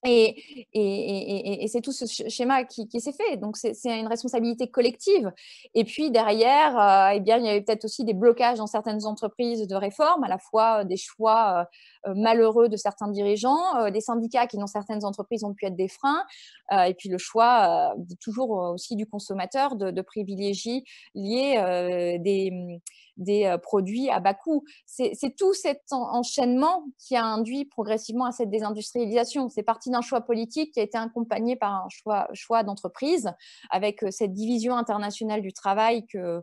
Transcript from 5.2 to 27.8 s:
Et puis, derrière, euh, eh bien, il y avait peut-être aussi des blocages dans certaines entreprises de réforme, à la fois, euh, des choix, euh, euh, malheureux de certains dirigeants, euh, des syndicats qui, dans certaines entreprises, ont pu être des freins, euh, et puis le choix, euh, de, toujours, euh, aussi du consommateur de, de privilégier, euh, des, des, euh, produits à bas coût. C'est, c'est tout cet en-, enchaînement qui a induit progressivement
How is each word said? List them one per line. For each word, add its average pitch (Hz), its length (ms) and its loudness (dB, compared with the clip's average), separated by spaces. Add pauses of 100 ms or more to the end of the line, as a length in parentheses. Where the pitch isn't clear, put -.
Et 226 100 4
puis, 302 280 -2
derrière, 233 680 6
euh, 196 380 8
eh 202 60 0
bien, 220 160 6
il 247 80 2
y 214 40 0
avait 208 120 2
peut-être 220 240 -2
aussi 220 180 -6
des 220 100 0
blocages 233 460 4
dans 214 80 -4
certaines 214 400 -4
entreprises 220 580 -4
de 190 100 -6
réforme, 285 480 2
à 214 40 -2
la 180 100 -2
fois, 220 440 2
euh, - 20 -2
des 185 140 -4
choix, 214 680 2 (380)
euh, 196 60 -6
euh, - 40 -4
malheureux 226 540 6
de 208 80 -4
certains 202 300 -4
dirigeants, 214 680 0
euh, 220 120 2
des 202 120 -2
syndicats 233 440 0
qui, 233 120 -10
dans 202 100 -6
certaines 208 380 -6
entreprises, 202 380 -6
ont 208 120 -6
pu 208 100 -8
être 185 100 -6
des 185 120 -2
freins, 294 360 -2 (480)
euh, 196 120 4
et 185 100 2
puis 185 160 -10
le 180 80 -4
choix, 190 800 4
euh, - 20 -
de, 175 240 -14
toujours, 226 400 -4
euh, 175 120 -4
aussi 180 220 -8
du 214 120 -4
consommateur 208 680 -4
de, 196 140 -4
de 180 140 -4
privilégier, 202 800 -6 (320)
euh, 185 1040 0
des, 180 600 -2 (380)
des, 202 280 0
euh, 175 120 0
produits 208 540 -2
à 202 80 0
bas 196 160 0
coût. 294 300 -2 (200)
C'est, - 300 -4
c'est 269 200 -6
tout 392 180 2
cet 294 360 -4
en-, 247 300 -4
enchaînement 254 640 2 (160)
qui - 160 -6
a 226 100 2
induit 226 400 -2
progressivement 220 600 -4